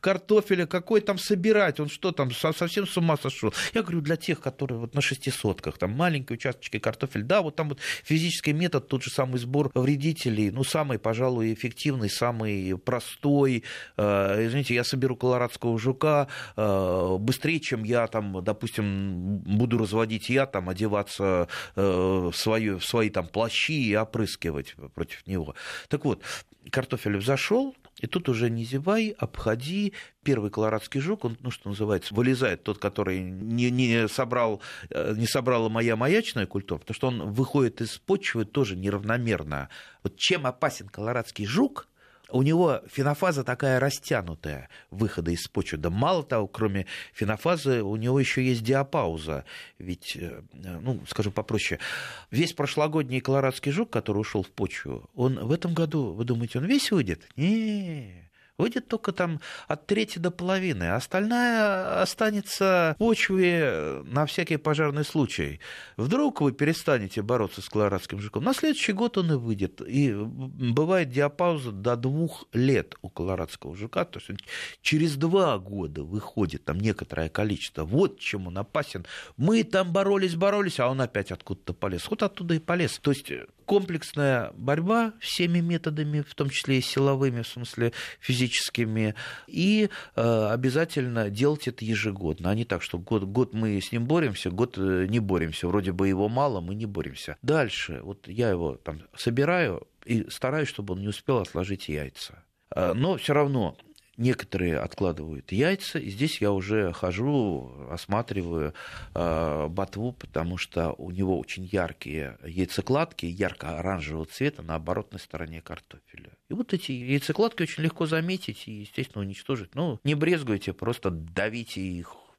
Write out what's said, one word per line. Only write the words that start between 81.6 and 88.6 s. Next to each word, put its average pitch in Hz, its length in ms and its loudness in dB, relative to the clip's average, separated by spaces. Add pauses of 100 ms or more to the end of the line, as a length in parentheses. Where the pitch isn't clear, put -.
полез. 92 380 -4
Вот 220 100 -2
оттуда 180 320 -2
и 160 60 2
полез. 170 400 -2
То - 120 2
есть 139 200 -2 (340)
комплексная 147 880 0
борьба 185 680 2
всеми 175 400 2
методами, 156 680 0
в - 80 -20
том 139 140 0
числе 135 300 2
и - 20 4
силовыми, 135 600 2
в 113 60 -8
смысле 117 460 -2 (260)
физическими, 113 960 0 (320)